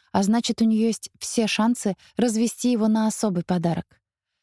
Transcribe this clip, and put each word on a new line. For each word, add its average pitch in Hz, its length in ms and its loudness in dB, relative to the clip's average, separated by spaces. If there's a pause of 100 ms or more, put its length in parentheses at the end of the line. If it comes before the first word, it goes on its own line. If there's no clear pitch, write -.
(120)
а 196 100 2
значит, 226 400 0
у 226 40 4
нее 220 220 2
есть - 300 -4
все - 300 -2
шансы 220 500 0 (180)
развести 226 560 0
его 220 160 2
на 220 200 2
особый 190 360 -2
подарок. 170 560 -4 (440)